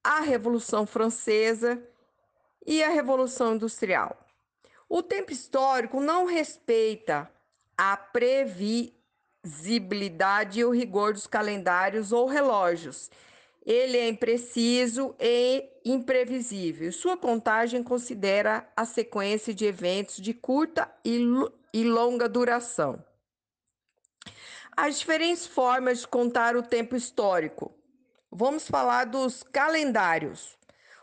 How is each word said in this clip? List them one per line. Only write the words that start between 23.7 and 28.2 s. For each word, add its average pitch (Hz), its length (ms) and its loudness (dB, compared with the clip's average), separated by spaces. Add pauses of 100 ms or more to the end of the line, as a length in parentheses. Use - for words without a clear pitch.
As 294 240 0
diferentes 330 480 0
formas 254 540 0
de - 60 -14
contar 240 480 2
o 247 80 0
tempo 240 320 -2
histórico. 196 800 -2 (580)